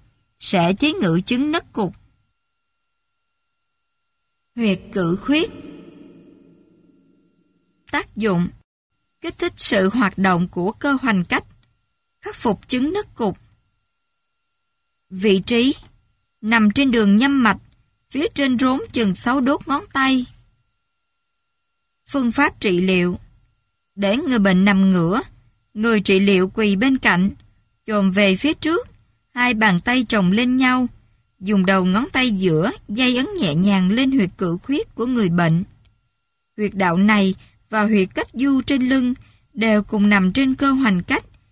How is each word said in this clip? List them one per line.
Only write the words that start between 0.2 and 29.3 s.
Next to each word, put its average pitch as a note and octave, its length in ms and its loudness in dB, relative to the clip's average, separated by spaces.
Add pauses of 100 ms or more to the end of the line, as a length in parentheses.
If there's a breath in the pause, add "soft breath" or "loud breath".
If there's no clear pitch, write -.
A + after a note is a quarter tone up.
sẽ F3+ 340 0
chế D4 200 0
ngự F#3 340 0
chứng C#4 260 -2
nấc E4+ 200 -6
cục. - 220 -6 (2500)
Huyệt G#3+ 240 -2 (120)
cử F3 240 -2
khuyết. D4+ 340 -2 (2500)
Tác - 260 -8
dụng: F#3 320 -2 (720)
kích E4 180 -12
thích F4 180 -4
sự F#3+ 340 0
hoạt A#3 280 -2
động F3+ 300 0
của F#3 240 -6
cơ C#4+ 300 -2
hoành G3+ 220 0
cách, - 200 -4 (760)
khắc G#4 140 -12
phục - 340 -4
chứng C4+ 240 -2
nấc G4+ 220 -6
cục. G3+ 240 -4 (1700)
Vị F#3+ 360 0
trí: A#3+ 280 0 (680)
nằm G#3+ 300 2
trên C4+ 200 0
đường G#3+ 260 4
nhâm C#4 260 2
mạch, G#3 160 0 (520)
phía C#4 240 -4
trên C4 240 0
rốn C4 220 0 (120)
chừng G#3 220 0
sáu C4 260 0
đốt C#4 280 -2
ngón C#4+ 240 -4
tay. C4 340 0 (1800)
Phương B3 220 -2
pháp D4 280 0
trị F#3 200 0
liệu: F3+ 380 0 (760)
để G3 220 0
người C4+ 220 0
bệnh F#3+ 260 4
nằm F#3+ 260 4
ngửa, F3+ 300 2 (540)
người G#3+ 260 0
trị F#3+ 200 2
liệu F#3+ 280 2
quỳ G#3 280 -2
bên C4 220 0
cạnh, G3 320 2 (560)
chồm G3 260 0
về G3 240 2
phía D4 180 0
trước, F4 340 -2 (420)